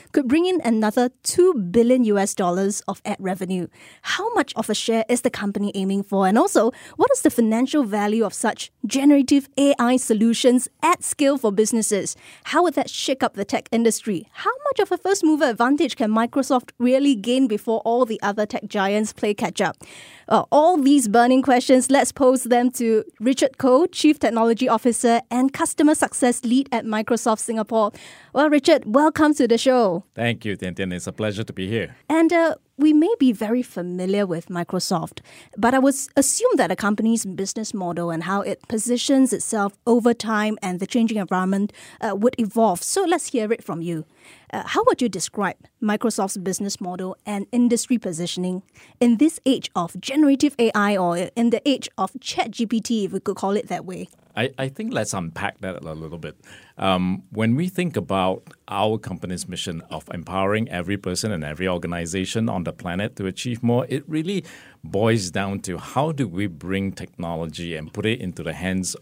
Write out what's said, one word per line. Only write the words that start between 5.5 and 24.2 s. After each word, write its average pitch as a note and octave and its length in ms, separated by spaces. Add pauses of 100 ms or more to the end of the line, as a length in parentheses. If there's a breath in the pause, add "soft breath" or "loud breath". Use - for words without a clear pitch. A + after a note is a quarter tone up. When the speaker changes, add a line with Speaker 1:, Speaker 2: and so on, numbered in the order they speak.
Speaker 1:
aiming G3 280
for? G3 220
And G3 120
also, C#4+ 340 (240 loud breath)
what A4+ 160
is B4+ 120
the D#4 80
financial B3 520
value G#3 400
of F#3+ 100
such - 380 (140)
generative C#4 720
A C#4 200
I B3 200
solutions A#3 720 (120)
at E4+ 220
scale C#4 340
for A3 140
businesses? G#3+ 640 (300 loud breath)
How D#4+ 180
would E4 120
that - 140
shake - 340
up A#3 100
the G3 100
tech - 300
industry? A3+ 580
How - 200 (180)
much C5+ 100
of G4 120
a F4+ 60
first G4 240
mover D#4 240
advantage B3+ 520
can G#3+ 140
Microsoft B3 680
really C4 380
gain A#3+ 320
before A3 360
all A#3+ 220
the A3+ 160
other G#3 240
tech G#3 220
giants G#3 440
play G#3 220
catch - 260
up? F#3 160 (540 loud breath)
Uh, A3 200
all D#4 280
these C4+ 320
burning A#3+ 320
questions, B3+ 480
let's C4 220
pose C4 320
them A#3+ 280
to A3+ 320 (160)
Richard C4 380
Koh, C4+ 300
Chief D4+ 320
Technology A#3 500